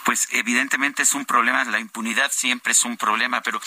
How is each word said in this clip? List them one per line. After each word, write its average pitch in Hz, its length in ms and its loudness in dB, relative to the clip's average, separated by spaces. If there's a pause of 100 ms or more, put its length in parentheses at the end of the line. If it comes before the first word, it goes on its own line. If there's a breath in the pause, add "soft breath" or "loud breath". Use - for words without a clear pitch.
Pues 117 280 0
evidentemente 131 720 0
es - 120 2
un 143 100 -4
problema, 127 400 2
la 110 160 -2
impunidad 113 500 -2
siempre 123 420 0
es - 120 4
un 120 120 -4
problema, 117 460 0
pero 110 240 -4